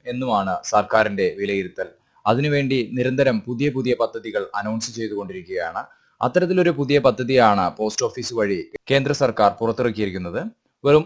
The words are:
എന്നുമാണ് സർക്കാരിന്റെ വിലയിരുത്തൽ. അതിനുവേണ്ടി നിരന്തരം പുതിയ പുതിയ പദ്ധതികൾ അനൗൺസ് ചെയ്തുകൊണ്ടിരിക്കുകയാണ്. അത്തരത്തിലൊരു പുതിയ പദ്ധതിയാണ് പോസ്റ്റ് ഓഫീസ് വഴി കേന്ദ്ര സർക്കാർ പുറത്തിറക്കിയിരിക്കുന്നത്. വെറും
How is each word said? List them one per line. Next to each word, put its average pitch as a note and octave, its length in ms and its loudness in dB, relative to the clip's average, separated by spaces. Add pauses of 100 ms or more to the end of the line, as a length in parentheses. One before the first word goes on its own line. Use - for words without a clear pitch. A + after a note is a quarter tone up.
(140)
എന്നുമാണ് G#2 440 0 (160)
സർക്കാരിന്റെ G2+ 680 2
വിലയിരുത്തൽ. F#2+ 500 -4 (420)
അതിനുവേണ്ടി C3+ 640 0
നിരന്തരം B2+ 540 2
പുതിയ B2+ 280 -2
പുതിയ B2+ 240 0
പദ്ധതികൾ G#2+ 480 -4 (120)
അനൗൺസ് A2 360 -4
ചെയ്തുകൊണ്ടിരിക്കുകയാണ്. F#2 880 -6 (420)
അത്തരത്തിലൊരു F3 440 2
പുതിയ C#3+ 360 2
പദ്ധതിയാണ് A#2 720 4
പോസ്റ്റ് G#2+ 300 -2
ഓഫീസ് A#2 320 -8
വഴി G2+ 280 -2 (240)
കേന്ദ്ര C#3 200 2
സർക്കാർ A2+ 480 2
പുറത്തിറക്കിയിരിക്കുന്നത്. G#2 840 -2 (440)
വെറും D3+ 200 6